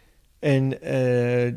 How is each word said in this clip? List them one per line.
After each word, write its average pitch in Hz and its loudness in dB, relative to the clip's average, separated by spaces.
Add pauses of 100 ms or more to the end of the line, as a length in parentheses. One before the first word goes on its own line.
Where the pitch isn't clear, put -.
(380)
En, 135 0
eh, 123 0